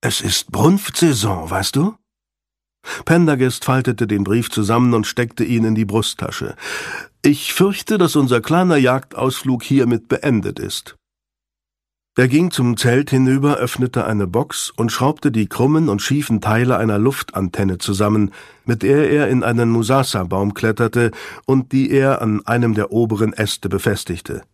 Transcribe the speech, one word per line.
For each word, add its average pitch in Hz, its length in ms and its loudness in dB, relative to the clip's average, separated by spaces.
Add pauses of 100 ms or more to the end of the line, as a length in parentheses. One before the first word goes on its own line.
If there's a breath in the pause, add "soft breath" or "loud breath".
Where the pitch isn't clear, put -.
"Es - 200 -4
ist - 320 -4
Brunftsaison, 110 960 0
weißt 95 240 -4
du?" 185 220 0 (1080 loud breath)
Pendergast 151 600 2
faltete 127 420 0
den 104 160 0
Brief 110 280 0
zusammen 117 440 2
und 110 140 0
steckte 120 360 -4
ihn 117 200 0
in 113 100 0
die 110 100 0
Brusttasche. - 720 -4 (680 loud breath)
"Ich - 320 2
fürchte, 196 460 0
dass 175 160 2
unser 127 260 2
kleiner 170 360 2
Jagdausflug 127 880 0
hiermit 120 440 2
beendet 101 520 -2
ist." - 340 -10 (1200)
Er 127 100 4
ging 156 240 2
zum 123 260 0
Zelt 131 340 2
hinüber, 135 480 2
öffnete 123 460 -2
eine 104 220 -2
Box - 440 -4
und 113 200 -2
schraubte 143 400 0
die 110 160 0
krummen 151 420 2
und 101 140 -2
schiefen 127 380 0
Teile 113 360 2
einer 107 220 0
Luftantenne 98 800 -2
zusammen, 104 540 0 (320 loud breath)
mit 120 180 -2
der 139 260 2
er 147 200 2
in 123 160 2
einen 117 260 2
Musasa-Baum 104 840 0
kletterte 113 600 0 (340 loud breath)
und 131 240 2
die 135 220 0
er 135 280 2
an 107 240 -2
einem 117 300 0
der 101 160 -2
oberen 110 440 0
Äste - 340 -4
befestigte. 95 720 -4 (120)